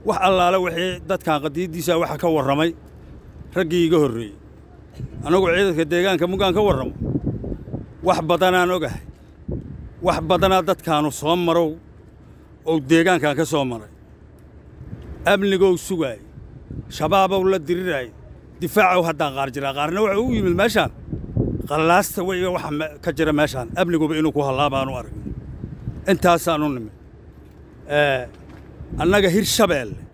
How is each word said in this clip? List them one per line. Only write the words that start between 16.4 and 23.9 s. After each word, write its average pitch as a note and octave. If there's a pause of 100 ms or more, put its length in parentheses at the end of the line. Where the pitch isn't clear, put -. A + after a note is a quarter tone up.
Shabaabow F#3+
la F#3+
diriraay. D#3+ (520)
Difaacow F3+
haddaan D#3
qaar C3+
jiraa. C#3
Qaarna D#3
wuxuu G#3
u B3
yimid F#3+
meeshaan. G3 (760)
Qallaasta E3
wey F#3
iyo F3+
waxa E3
me-, D3+ (100)
ka E3+
jira D#3
meeshaan. C3+
Amniguba E3